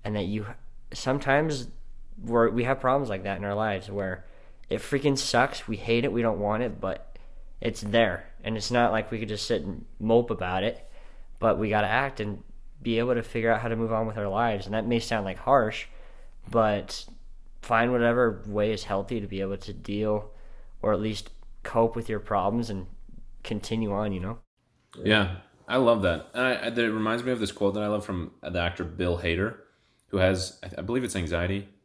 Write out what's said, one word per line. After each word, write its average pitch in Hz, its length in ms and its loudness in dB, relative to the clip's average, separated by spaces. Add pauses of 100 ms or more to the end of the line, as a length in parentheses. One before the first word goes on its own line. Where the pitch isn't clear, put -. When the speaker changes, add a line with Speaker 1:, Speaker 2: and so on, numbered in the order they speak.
Speaker 1:
And 107 120 -2
that 101 100 0
you, 104 220 -2 (440)
sometimes 143 760 2 (560)
we're, 117 260 6
we 117 140 0
have 127 160 2
problems 131 300 2
like 95 140 -4
that 98 140 -2
in 98 80 -4
our 101 80 0
lives 101 380 -2
where 95 340 -4 (420)
it - 120 -2
freaking 139 380 2
sucks, - 500 2
we 113 80 -2
hate 117 300 2
it, 123 60 0
we 117 120 0
don't 110 160 2
want 104 240 0
it, 92 180 -4
but - 380 -6 (400)
it's - 220 -2
there. 104 440 2 (180)
And 110 140 -2
it's 104 140 -4
not 120 200 4
like 110 200 -2
we 113 80 -4
could 107 100 -6
just 104 160 -4
sit 107 160 0
and - 240 -6 (140)
mope 117 320 4
about 92 320 0
it, - 260 -4 (480)
but 110 220 4
we 107 100 2
gotta 104 180 4
act 135 320 0
and 101 220 -4 (400)
be 117 160 2
able 120 160 2
to 117 80 2
figure 117 300 2
out 110 100 4
how 120 60 -2
to 113 80 0
move 113 180 0
on 113 140 2
with 110 100 -6
our 101 120 -2
lives. 107 360 0
And 101 80 -6
that 110 140 0
may 117 120 2
sound, 107 260 -2
like, 95 120 -4
harsh, 123 480 2 (640)
but 107 560 2 (560)
find 120 300 4
whatever 117 560 4
way 104 240 2
is 104 140 -4
healthy 101 360 -2
to 101 60 -6
be 95 120 -6
able 98 180 -2
to 104 140 -10
deal 104 600 -2 (500)
or 107 120 2
at 90 60 2
least 107 300 -4 (320)
cope 117 340 2
with 117 140 -4
your 107 100 -2
problems 104 520 0
and 92 160 -6 (560)
continue 110 500 -2
on, 101 200 0
you 92 60 -4
know? 101 200 -6 (580)
Speaker 2:
Yeah, 101 380 4 (320)
I 123 100 2
love 117 240 6
that. 85 320 2
And 123 100 0
I, 127 220 2
I, 120 60 0
that 117 200 2
reminds 110 320 0
me 127 80 0
of 123 80 0
this 104 120 0
quote 98 240 2
that 107 80 0
I 107 40 0
love 104 160 0
from 90 280 -4 (100)
the 87 180 -2
actor 87 240 0
Bill 85 360 0
Hader, 90 380 0 (500)
who 98 100 -2
has, 92 460 4
I, 92 160 -8
I - 20 -4
believe 120 220 0
it's 101 120 -2
anxiety 90 520 0 (180)